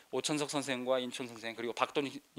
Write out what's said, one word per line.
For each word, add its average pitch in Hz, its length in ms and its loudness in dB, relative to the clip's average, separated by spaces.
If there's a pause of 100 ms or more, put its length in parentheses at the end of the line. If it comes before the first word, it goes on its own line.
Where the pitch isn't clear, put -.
(100)
오천석 143 400 0
선생과 127 480 2
인천 127 280 -2
선생 113 300 -6
그리고 117 160 -2
박돈희 135 480 2 (180)